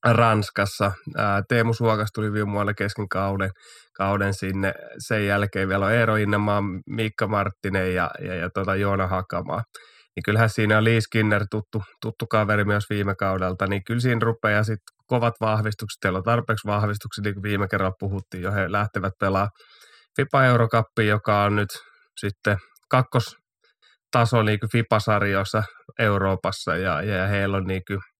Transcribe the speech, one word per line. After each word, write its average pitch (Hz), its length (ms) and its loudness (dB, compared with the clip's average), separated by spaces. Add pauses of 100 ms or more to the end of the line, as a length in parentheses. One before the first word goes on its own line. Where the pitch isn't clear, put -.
Ranskassa. 107 880 2 (240)
Ää, 104 320 0
Teemu 117 260 2
Suokas 110 400 0
tuli 107 180 -2
viime 104 200 -2
vuonna 101 220 -2
kesken 101 340 -4
kauden, 98 420 -2 (460)
kauden 98 380 0
sinne. 95 400 -2 (240)
Sen 104 280 -2
jälkeen 101 420 0
vielä 98 180 2
on 104 60 2
Eero 113 240 4
Innemaa, 104 460 2 (240)
Miikka 110 400 -4
Marttinen 98 680 -2
ja, 87 160 0 (100)
ja, 92 140 -8
ja 90 200 -6
tota 98 200 -2
Joona 98 320 0
Hakamaa. 90 560 -4 (540)
Niin 90 80 -8
kyllähän 110 260 4
siinä 107 280 2
on 110 60 4
Lee 117 160 4
Skinner 104 500 0
tuttu, 107 320 -6 (200)
tuttu 110 240 -6
kaveri 104 380 2
myös 104 260 0
viime 101 240 -2
kaudelta, 95 520 -2
niin 98 200 -2
kyllä 117 140 -2
siinä 120 220 0
rupeaa 107 400 0
sit 110 180 -4 (260)
kovat 117 340 0
vahvistukset. 110 600 -2
Teillä 92 160 0
on 92 80 -4
tarpeeksi 117 440 0
vahvistuksia, 104 540 -2
niin 104 120 -4
kuin 98 80 -12
viime 101 260 -2
kerralla 95 300 -2
puhuttiin 98 440 -6
jo, 98 100 -2
he 95 200 -2
lähtevät 101 480 -2
pelaamaan 98 300 0 (680)
fifa 139 280 2
Eurocuppia, 117 600 2
joka 104 380 2
on 104 140 2
nyt 104 120 0 (520)
sitten 101 360 0 (340)
kakkostaso - 1500 0
niinku 107 300 0
fifa-sarjoissa 104 920 2 (360)
Euroopassa 98 760 0
ja, 90 260 -2
ja, 101 120 -2
ja 92 120 0
heillä 98 300 0
on 95 80 -2
niinku 95 340 -4 (220)